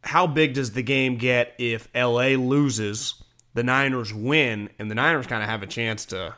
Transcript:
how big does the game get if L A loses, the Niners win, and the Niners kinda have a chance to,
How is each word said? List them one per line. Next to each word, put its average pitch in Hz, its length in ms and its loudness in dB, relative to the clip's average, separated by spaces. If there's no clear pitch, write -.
how 180 240 2
big 156 280 2
does 127 180 -4
the 127 100 -4
game 131 340 0
get 123 420 0
if 117 360 -2
L 123 260 2
A 135 160 4
loses, 127 840 0
the 120 100 0
Niners 127 480 0
win, 113 560 2
and 107 120 -6
the 107 40 -4
Niners 135 320 2
kinda 107 200 -4
have 110 160 -4
a 98 40 -10
chance 113 400 -4
to, 92 320 -8